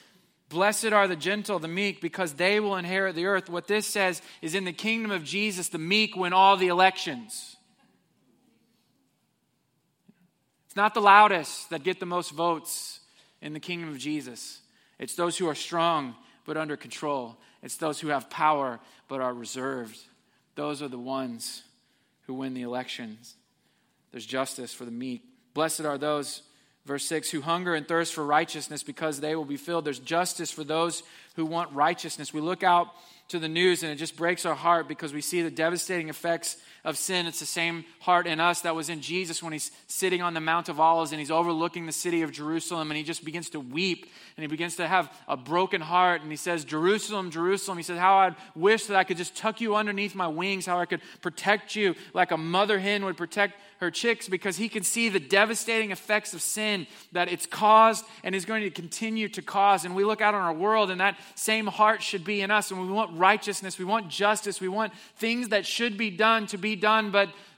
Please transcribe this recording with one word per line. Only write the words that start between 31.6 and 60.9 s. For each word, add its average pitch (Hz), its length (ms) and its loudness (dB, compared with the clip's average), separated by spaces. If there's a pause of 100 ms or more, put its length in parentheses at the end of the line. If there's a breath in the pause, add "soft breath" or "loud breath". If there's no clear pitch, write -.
righteousness. 156 600 -2
We 151 80 -4
look 180 200 -4
out 175 320 4 (340 loud breath)
to 185 100 -4
the 160 100 -4
news 170 340 2
and 165 80 -4
it 147 60 -6
just 151 200 -8
breaks 170 280 0
our 165 100 2
heart 160 340 2
because 147 260 -8
we 147 80 -6
see 180 180 -2
the 165 100 -2
devastating 165 600 -2
effects 165 480 -4 (260 loud breath)
of 156 140 -4
sin. 180 280 -2
It's 165 120 -8
the 156 80 -6
same 170 400 -4 (140)
heart 180 260 4
in 160 140 -2
us 170 220 2
that 170 120 0
was 160 160 -6
in 165 100 -8
Jesus 170 420 -6
when 165 100 -8
he's 156 180 -8 (160 loud breath)
sitting 180 340 0
on 175 140 -2
the 160 60 -2
Mount 165 280 0
of 151 120 -2
Olives 160 320 4
and 156 80 -6
he's 143 100 -6
overlooking 165 560 0
the 156 60 -8
city 170 300 0
of 147 100 -4
Jerusalem, 160 580 -6
and 151 80 -4
he 151 60 -6
just 160 200 -8
begins 160 260 -8
to 156 100 -8
weep 160 440 -4 (320 loud breath)
and 156 60 -10
he 151 60 -6
begins 156 280 -6
to 170 120 -2
have 175 260 2 (140 loud breath)
a 143 80 -2
broken 175 440 0
heart, 170 420 4
and 151 80 -10
he 151 60 -8
says, 165 280 -4
"Jerusalem, 180 640 0
Jerusalem." 185 480 -2
He 165 60 -8
says, 180 140 -6
"How 190 200 8
I'd 185 180 4 (180 loud breath)
wish 208 320 4
that 202 100 2
I 190 80 6
could 185 120 -4
just 175 200 -6
tuck 220 240 -2
you 214 160 0
underneath 208 380 -2
my 190 120 -2
wings, 175 400 -2
how 180 140 2
I 175 60 0
could 170 160 -4 (180 loud breath)
protect 202 560 0
you 202 180 2 (200 loud breath)
like 175 180 4
a 165 40 0
mother 190 440 2
hen 202 240 0
would 185 120 -4
protect 196 440 -2 (180 loud breath)
her 180 120 -2
chicks," 233 380 -2
because 185 280 -4
he 214 120 -2
can 208 140 -6
see 233 260 0
the 202 120 0
devastating 214 720 2
effects 208 420 -2
of 165 80 -8
sin 208 440 -2 (260 loud breath)
that 175 180 0
it's 175 160 -6
caused 220 580 6 (200 loud breath)
and 185 100 -2
is 190 100 -2
going 220 180 -2
to 196 80 -2
continue 214 580 -4
to 185 140 -10
cause. 196 420 4
And 180 100 -6
we 196 100 2
look 214 160 0
out 214 140 4
on 196 80 0
our 170 100 0
world, 202 380 2